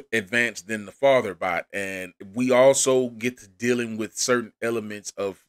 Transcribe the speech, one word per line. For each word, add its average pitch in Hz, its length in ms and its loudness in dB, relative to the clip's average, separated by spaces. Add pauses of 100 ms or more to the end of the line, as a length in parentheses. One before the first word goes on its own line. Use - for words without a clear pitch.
(120)
advanced 113 560 -2
than 107 180 -8
the 95 60 -14
father 123 440 2
bot. 90 360 -4
And 95 420 -8 (200)
we 123 180 -2
also 131 580 4
get 120 280 -6
to - 100 -20
dealing 117 500 -2
with 107 200 -6
certain 120 420 0
elements 107 580 -6
of, 98 320 -6